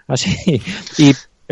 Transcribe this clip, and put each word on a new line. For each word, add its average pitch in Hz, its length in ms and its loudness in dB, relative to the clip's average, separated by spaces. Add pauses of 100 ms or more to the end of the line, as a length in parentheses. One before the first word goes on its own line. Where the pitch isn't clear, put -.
Así, 139 540 -2 (360)
y 143 180 6 (360)